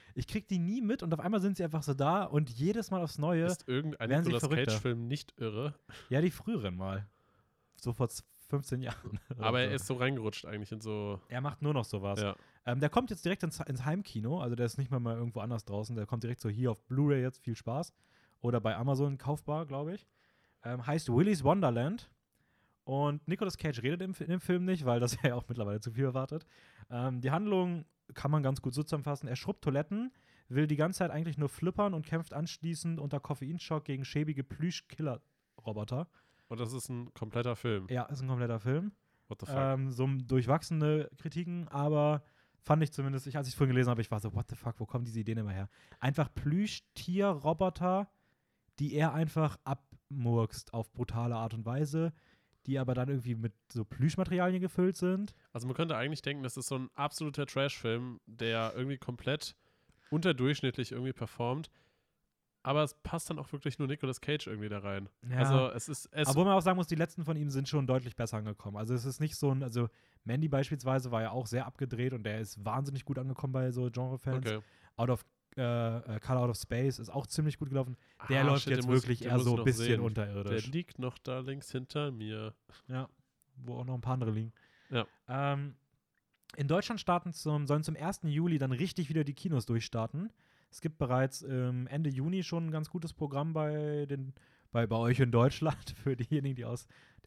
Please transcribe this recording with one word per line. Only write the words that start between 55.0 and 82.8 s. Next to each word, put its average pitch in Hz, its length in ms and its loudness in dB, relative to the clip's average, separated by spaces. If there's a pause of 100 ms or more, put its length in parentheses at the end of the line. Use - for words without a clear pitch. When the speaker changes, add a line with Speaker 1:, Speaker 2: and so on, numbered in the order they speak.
Speaker 2:
Also 120 140 -4
man 127 80 -2
könnte 165 200 0
eigentlich 143 280 -2
denken, 139 200 -2
das 123 140 -6
ist 131 100 -6
so 139 100 -2
ein 131 180 -4
absoluter 147 500 -4
Trash-Film, 123 800 -2
der 113 500 -2
irgendwie 131 220 -2
komplett - 580 -4 (540)
unterdurchschnittlich 139 800 2
irgendwie 123 220 -4
performt. 123 560 -4 (920)
Aber 143 180 2
es 147 220 0
passt - 260 -6
dann 160 80 -4
auch 143 140 -10
wirklich 143 260 -4
nur 139 100 0
Nicolas 131 340 -2
Cage 151 260 -2
irgendwie 107 220 -4
da 101 100 -4
rein. 98 280 -4 (220)
Speaker 1:
Ja. 123 80 -2
Speaker 2:
Also 131 380 6
es 120 120 -8
ist, - 240 -8
es 147 180 0
Speaker 1:
Obwohl 156 160 6
man 196 100 8
auch 190 80 8
sagen 180 140 4
muss, 180 100 0
die 170 80 0
letzten 165 280 0
von 156 140 -2
ihm 147 140 0
sind 135 180 -2
schon 147 160 2
deutlich 127 300 2
besser 113 220 -2
angekommen. 107 380 -6
Also 110 200 0
es 117 100 0
ist 131 140 -4
nicht 151 160 -2
so 139 160 2
ein, 135 100 2
also 120 260 0 (360)
Mandy 139 240 0
beispielsweise 131 640 0
war 113 100 2
ja 113 80 -2
auch 123 160 -4
sehr 117 220 -2
abgedreht 127 460 -2
und 113 100 -6
der 107 160 -2
ist 104 260 -8
wahnsinnig 135 400 -2
gut 135 140 -2
angekommen 131 340 -4
bei 131 160 2
so 123 220 0
Genre-Fans. 127 560 -2
Speaker 2:
Okay. 107 120 -2 (360)
Speaker 1:
Out 120 160 0
of, 120 120 0 (340)
äh, 135 40 -2 (540)
äh, 107 60 -4
Color 127 200 2
Out 123 80 4
of 110 80 0
Space 127 400 0
ist 113 140 -10
auch 139 160 -4
ziemlich 151 320 0
gut 143 100 -4
gelaufen. 131 280 0 (320)
Der 135 120 6
Speaker 2:
Ah, 139 60 6
Speaker 1:
läuft 139 160 6
Speaker 2:
shit, 131 80 0
den 127 80 4
Speaker 1:
jetzt 123 80 0
Speaker 2:
muss 123 100 8
ich, 123 60 4
Speaker 1:
wirklich 123 160 0
Speaker 2:
den 123 80 -4
Speaker 1:
eher 120 60 2
Speaker 2:
muss 123 100 6
ich 120 40 4
Speaker 1:
so 123 60 6
ein 117 60 4
Speaker 2:
noch 117 60 2
Speaker 1:
bisschen 117 200 4
Speaker 2:
sehen. 117 160 4
Speaker 1:
unterirdisch. 104 600 0
Speaker 2:
Der 127 100 -8
liegt 170 240 -4
noch 127 220 -4
da 131 220 -6
links 135 300 -8
hinter 139 400 -4
mir. 107 440 -6 (320)